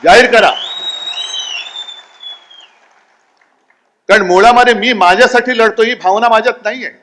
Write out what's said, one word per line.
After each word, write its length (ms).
जाहीर 260
करा, 200
कारण 180
मुळामध्ये 480
मी 180
माझ्यासाठी 680
लढतो 240
ही 120
भावना 340
माझ्यात 360
नाहीये. 260